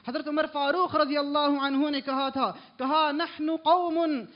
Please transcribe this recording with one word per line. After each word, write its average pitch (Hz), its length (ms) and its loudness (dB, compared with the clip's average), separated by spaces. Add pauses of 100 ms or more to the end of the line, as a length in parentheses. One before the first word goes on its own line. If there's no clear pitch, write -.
حضرت 302 200 -6
عمر 302 240 0
فاروق 302 440 0
رضی 294 200 2
اللہ 285 220 0
عنہ 285 520 2
نے 277 100 -2
کہا 269 280 -2
تھا، 262 240 -2 (260)
کہا، 302 340 2
"نحن 320 440 -2
قوم 330 440 2 (360)